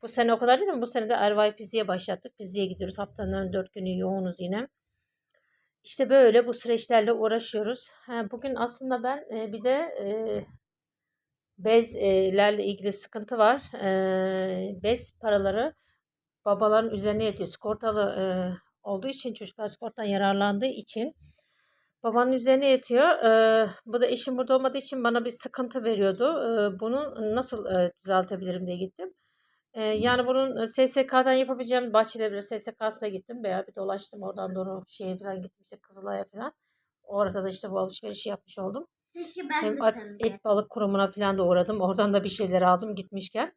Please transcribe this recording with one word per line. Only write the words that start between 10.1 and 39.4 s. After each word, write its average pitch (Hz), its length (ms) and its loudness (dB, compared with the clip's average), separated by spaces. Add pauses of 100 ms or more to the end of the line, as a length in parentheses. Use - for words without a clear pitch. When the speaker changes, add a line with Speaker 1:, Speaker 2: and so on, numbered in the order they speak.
Speaker 1:
bezlerle 202 1040 4
ilgili 196 280 -4
sıkıntı 220 460 -8
var. 226 240 6 (200)
E, 190 1000 -2
bez 240 380 -2
paraları 208 540 0 (720)
babaların 214 460 4
üzerine 208 340 0
yatıyor. 202 240 -2
Sigortalı, 214 680 -2
e, 190 60 0 (580)
olduğu 202 260 -6
için, 254 260 -8
çocuklar 214 320 -10
sigortadan 214 420 -8
yararlandığı 202 580 2
için 240 480 -6 (880)
babanın 240 300 2
üzerine 262 380 4
yatıyor. 262 540 4
E, 220 420 6 (200)
bu 233 140 -2
da 247 60 4
eşim 254 300 -2
burada 254 200 2
olmadığı 262 220 0
için 262 260 -6
bana 233 200 2
bir 240 60 -4
sıkıntı 240 540 -8
veriyordu. 202 400 2
E, 226 560 0
bunu 262 340 -4 (200)
nasıl, 247 320 -4
e, 180 260 2 (120)
düzeltebilirim 185 600 -2
diye 180 100 -6
gittim. 190 380 -10 (600)
E, 226 80 -6
yani 240 440 2
bunun, 262 360 0
e, 226 40 -2
S 262 200 2
S 262 200 0
K'dan 262 260 4
yapabileceğim 247 600 0
Bahçelievleri 214 500 0
S 214 160 -8
S 214 140 -10
K'sına 220 360 -6
gittim. 220 360 -10
Bayağı 190 220 -4
bir - 80 -20
dolaştım. 196 480 -8
Oradan 190 320 -8
doğru 190 340 -6
şeye 185 280 -8
falan 190 260 -10
gittim. - 220 -18
İşte 202 120 -20
Kızılay'a 196 480 -10
falan. 220 280 -10 (500)
Orada 196 420 -2
da 190 40 -2
işte 190 220 -8
bu 190 80 -2
alışverişi 202 500 -6
yapmış - 300 -10
oldum. 202 280 -8 (280)
Speaker 2:
Keşke 339 280 -12